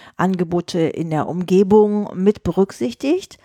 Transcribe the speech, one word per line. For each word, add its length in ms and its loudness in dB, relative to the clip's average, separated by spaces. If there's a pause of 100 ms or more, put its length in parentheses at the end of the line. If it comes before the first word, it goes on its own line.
(160)
Angebote 640 -2
in 300 -2
der 180 -2
Umgebung 840 2
mit 280 0
berücksichtigt 1040 -2